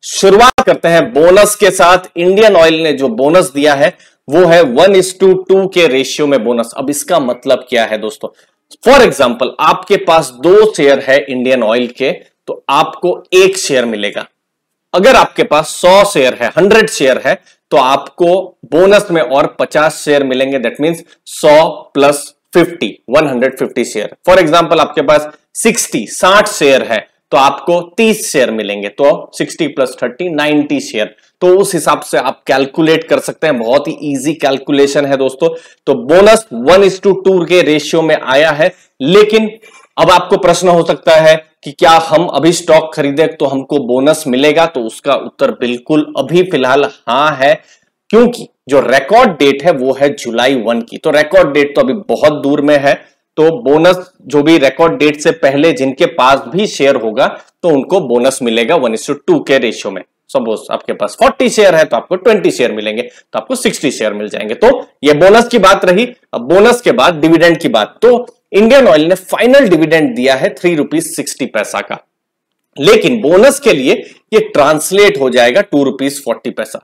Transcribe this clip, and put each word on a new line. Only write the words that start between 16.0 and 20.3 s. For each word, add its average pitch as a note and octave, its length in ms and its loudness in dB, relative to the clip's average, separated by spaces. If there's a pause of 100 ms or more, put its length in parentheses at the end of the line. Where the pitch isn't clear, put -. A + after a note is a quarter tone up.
शेयर C#3 300 -2
है, A2+ 140 -4
हंड्रेड G3+ 420 2
शेयर C3 360 0
है, E3 160 -4 (280)
तो E3 60 0
आपको D3+ 880 -2
बोनस G3 460 2
में E3 120 -2
और C#3+ 360 -2
पचास D3+ 460 -2
शेयर C#3+ 200 0
मिलेंगे। C3+ 340 -4